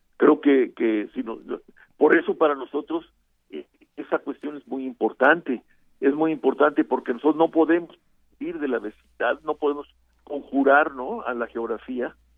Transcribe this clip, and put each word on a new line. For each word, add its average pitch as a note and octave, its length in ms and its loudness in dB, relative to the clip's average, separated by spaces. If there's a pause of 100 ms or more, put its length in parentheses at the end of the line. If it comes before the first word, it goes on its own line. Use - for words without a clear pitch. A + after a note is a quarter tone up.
(160)
Creo D3+ 240 4
que, C3+ 340 2
que A2 400 -2
si C3 100 -6
no, A2+ 160 -12 (580)
por D3+ 200 6
eso E3 200 -2
para D3 180 2
nosotros, C#3+ 500 -8 (440)
eh, - 180 -14 (300)
esa D3 220 -4
cuestión C#3+ 360 -10
es C#3+ 100 -18
muy C3 200 -8
importante, C3 760 0 (380)
es C#3 140 2
muy D#3+ 180 0
importante D3 540 2
porque B2+ 260 -2
nosotros D3 240 0
no D#3+ 160 2
podemos E3 460 0 (420)
ir D3+ 200 -8
de D3 100 -4
la A#2+ 100 -2
vecindad, A2+ 640 -6
no D#3 120 -6
podemos D3 380 -4 (300)
conjurar, C#3 720 2
¿no?, C#3 280 -8
a B2 100 -4
la A#2 140 -4
geografía A#2 680 -8 (220)